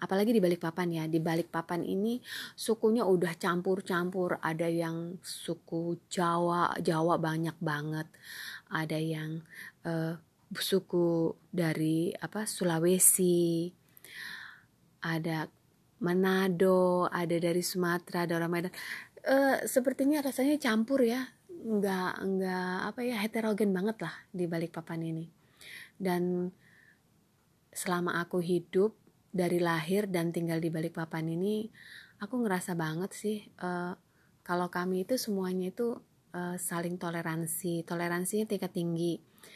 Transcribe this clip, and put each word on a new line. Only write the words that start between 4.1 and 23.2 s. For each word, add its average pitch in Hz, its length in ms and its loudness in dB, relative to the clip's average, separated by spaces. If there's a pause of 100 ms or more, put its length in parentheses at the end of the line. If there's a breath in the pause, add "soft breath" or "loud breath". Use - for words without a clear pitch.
ada 160 240 -2
yang 170 560 -2
suku 170 880 -6
Jawa, 175 720 2
Jawa 165 400 4
banyak 160 400 -2
banget. 156 480 -4 (560 loud breath)
Ada 160 320 -2
yang, 160 480 -4 (400 loud breath)
eh, 165 320 -2 (320)
suku 170 880 0 (160)
dari, 160 640 0
apa, - 320 -6
Sulawesi, 175 1200 4 (1300 loud breath)
ada 160 480 -2 (560)
Manado, 185 1120 4
ada 170 240 0
dari 170 240 2
Sumatera, 175 640 -2
ada 165 160 0
orang 170 80 0
Medan. 175 240 -2 (480 loud breath)
Eh, 269 480 4
sepertinya 262 480 2
rasanya 277 400 2
campur 240 480 2
ya, 254 240 -2 (180)
nggak, 202 640 0 (140)
nggak, 185 500 0 (140)
apa 254 160 -10
ya, 226 160 -2